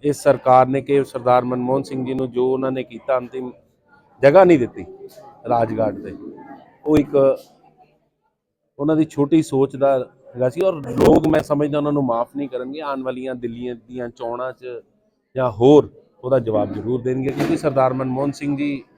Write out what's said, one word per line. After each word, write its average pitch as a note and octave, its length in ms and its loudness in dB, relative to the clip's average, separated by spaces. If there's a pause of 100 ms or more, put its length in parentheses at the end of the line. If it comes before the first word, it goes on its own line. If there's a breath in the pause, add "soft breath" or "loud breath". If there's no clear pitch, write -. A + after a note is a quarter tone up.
ਇਸ D3 180 -2
ਸਰਕਾਰ B2+ 440 4
ਨੇ, B2+ 140 -2
ਕਿ C#3 240 0
ਸਰਦਾਰ B2 400 0
ਮਨਮੋਹਨ B2+ 380 -2
ਸਿੰਘ C3 240 -8
ਜੀ C3 80 -6
ਨੂੰ C3 180 -4
ਜੋ B2 200 0
ਉਹਨਾਂ C3 200 -4
ਨੇ C3 120 -6
ਕੀਤਾ B2 340 -6
ਅੰਤਿਮ B2+ 320 -10 (720)
ਜਗ੍ਹਾ D#3 220 8
ਨਹੀਂ E3+ 140 6
ਦਿੱਤੀ A2 260 -4 (640)
ਰਾਜਘਾਟ A2 480 0
'ਤੇ, G2 180 -14 (720)
ਉਹ D3+ 120 2
ਇੱਕ C#3+ 160 -2 (1600)
ਉਹਨਾਂ D#3 180 0
ਦੀ D#3 100 2
ਛੋਟੀ D3+ 360 0
ਸੋਚ C3+ 340 0
ਦਾ C#3 140 2 (380)
ਹੈਗਾ B2 200 -2
ਸੀ D#3+ 120 -4
ਔਰ F#3+ 140 2
ਲੋਕ C#3 540 4
ਮੈਂ D#3 140 2
ਸਮਝਦਾ D3 360 -2
ਉਹਨਾਂ D3 140 -2
ਨੂੰ C#3+ 120 0
ਮਾਫ਼ A#2+ 320 -4
ਨਹੀਂ C#3+ 120 -6
ਕਰਨਗੇ। B2+ 320 -10
ਆਉਣ C#3 220 -8
ਵਾਲੀਆਂ B2+ 320 -8
ਦਿੱਲੀਆਂ A#2+ 420 -10
ਦੀਆਂ A#2+ 340 -12
ਚੋਣਾਂ A#2+ 420 -10
'ਚ B2 280 -14 (560)
ਜਾਂ B2+ 160 -2
ਹੋਰ C3 380 6 (320)
ਉਹਦਾ B2+ 160 0
ਜਵਾਬ G#2+ 360 -2
ਜ਼ਰੂਰ A#2 280 -4
ਦੇਣਗੇ, C3 280 -4
ਕਿਉਂਕਿ D3 260 -2
ਸਰਦਾਰ C3 360 0
ਮਨਮੋਹਨ C3 400 -4
ਸਿੰਘ C#3+ 240 -6
ਜੀ C#3 260 -6 (160)